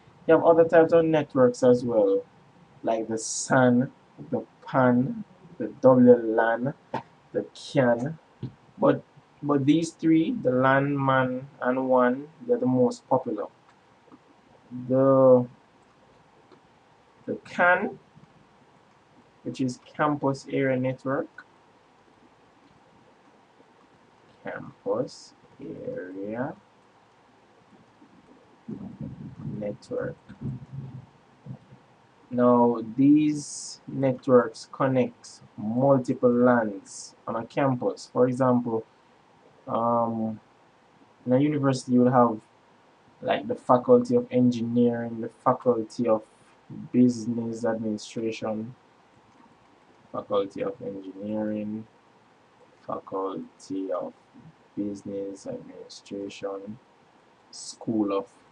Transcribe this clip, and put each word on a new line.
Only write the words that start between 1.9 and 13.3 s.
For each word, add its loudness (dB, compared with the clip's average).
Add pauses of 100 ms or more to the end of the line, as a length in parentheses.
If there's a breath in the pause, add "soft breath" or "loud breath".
like -2
the -4
san, 2 (380)
the -6 (180)
pan, 0 (340)
the -6 (160)
W 8
lan, 0 (600)
the -4 (100)
can. -2 (600)
But, 2 (400)
but 0
these 2
three, 2
the -2
lan, 2
man, 0 (120)
and -2
wan, 2 (180)
they're 2
the -4
most 0
popular. -2 (1400)